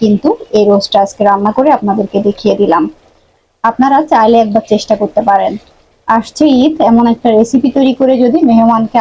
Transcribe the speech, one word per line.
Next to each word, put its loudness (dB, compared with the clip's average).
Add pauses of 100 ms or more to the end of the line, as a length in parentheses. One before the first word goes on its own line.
কিন্তু 0 (280)
এই 2
রোস্টটা 0
আজকে -8
রান্না 0
করে 2
আপনাদেরকে -4 (100)
দেখিয়ে -2
দিলাম। 0 (800)
আপনারা 0 (140)
চাইলে 2
একবার -2
চেষ্টা -2
করতে -4
পারেন। 0 (540)
আসছে -2 (180)
ঈদ, 2 (160)
এমন 2
একটা -4 (100)
রেসিপি 0
তৈরি 2
করে 0 (100)
যদি 2 (120)
মেহমানকে 0